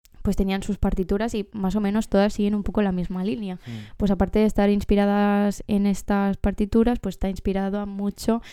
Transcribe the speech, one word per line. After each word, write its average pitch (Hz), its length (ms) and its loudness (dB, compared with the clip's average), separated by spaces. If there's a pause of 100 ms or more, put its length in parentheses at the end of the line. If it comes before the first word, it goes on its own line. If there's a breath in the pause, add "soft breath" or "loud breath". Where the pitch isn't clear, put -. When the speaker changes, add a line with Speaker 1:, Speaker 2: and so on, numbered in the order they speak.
(240)
Speaker 1:
pues 196 120 0
tenían 196 260 0
sus 202 160 -4
partituras 202 560 0
y 208 180 -6
más 190 240 -2
o 214 60 0
menos 208 260 0
todas 202 260 4
siguen 202 200 0
un 208 80 0
poco 208 220 0
la 196 80 0
misma 185 320 -4
línea. 208 320 -6
Speaker 2:
Mm. 120 420 -12
Speaker 1:
Pues 202 140 2
aparte 190 260 2
de 214 80 6
estar 202 240 2
inspiradas 202 960 2
en 202 220 0
estas 196 500 0
partituras, 220 600 2
pues 185 160 -6
está - 120 -4
inspirado 196 520 -2
a 202 80 -6
mucho 202 520 -2 (140 loud breath)